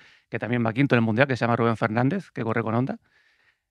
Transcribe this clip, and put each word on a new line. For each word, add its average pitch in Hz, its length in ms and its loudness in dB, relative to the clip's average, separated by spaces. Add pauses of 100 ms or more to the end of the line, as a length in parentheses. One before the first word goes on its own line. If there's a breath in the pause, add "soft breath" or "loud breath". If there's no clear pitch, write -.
(300 soft breath)
que 120 80 -8
también 117 280 -2
va 110 80 0
quinto 135 220 2
en - 20 6
el 113 80 4
Mundial, 113 240 2
que 123 80 -2
se - 80 -2
llama 117 100 2
Rubén 117 220 0
Fernández, 127 540 -2
que 127 120 -8
corre 113 180 -2
con 110 140 -4
Honda. 135 220 -2 (720)